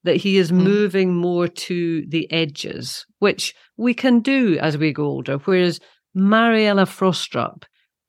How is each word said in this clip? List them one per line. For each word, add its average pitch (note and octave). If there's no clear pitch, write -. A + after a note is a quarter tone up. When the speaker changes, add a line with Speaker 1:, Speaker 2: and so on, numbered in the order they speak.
Speaker 1:
that F3
he G3
is F3
Speaker 2:
Mm. F3+
Speaker 1:
moving F#3+
more F3
to E3+
the D#3+
edges, -
which -
we A#3+
can A#3+
do A#3+
as D3+
we D3+
grow D3
older. C#3
Whereas F3+
Mariella G#3
Frostrup, -